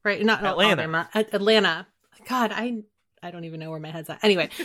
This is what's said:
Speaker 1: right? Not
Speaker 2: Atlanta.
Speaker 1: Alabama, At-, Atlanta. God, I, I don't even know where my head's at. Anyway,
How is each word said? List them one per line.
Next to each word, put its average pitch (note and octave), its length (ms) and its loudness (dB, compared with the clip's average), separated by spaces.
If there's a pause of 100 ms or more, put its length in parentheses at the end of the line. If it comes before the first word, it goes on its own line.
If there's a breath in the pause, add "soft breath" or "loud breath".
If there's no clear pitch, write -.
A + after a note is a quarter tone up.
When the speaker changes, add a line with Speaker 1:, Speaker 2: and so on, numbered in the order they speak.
Speaker 1:
right? G3+ 200 0
Not G#3+ 200 2
Speaker 2:
Atlanta. F#3+ 400 2
Speaker 1:
Alabama, D#3+ 300 -2
At-, G#3+ 200 0
Atlanta. G3 540 2 (400)
God, A#3+ 240 0
I, A3 320 -6 (400)
I F3 80 -12
don't F3 140 -12
even D#3+ 140 -12
know D#3+ 120 -10
where D#3+ 80 -8
my D#3 120 -12
head's D#3+ 180 -10
at. - 140 -8
Anyway, F#3 260 4 (160 loud breath)